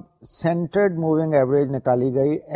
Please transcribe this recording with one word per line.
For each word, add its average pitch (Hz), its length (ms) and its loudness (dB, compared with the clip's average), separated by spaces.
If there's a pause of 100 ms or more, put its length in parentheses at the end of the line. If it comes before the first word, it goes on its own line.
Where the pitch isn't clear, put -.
(220)
سینٹرڈ 170 760 -2
موونگ 160 360 0
ایوریج 139 380 2
نکالی 127 440 0
گئی، 143 220 0 (180)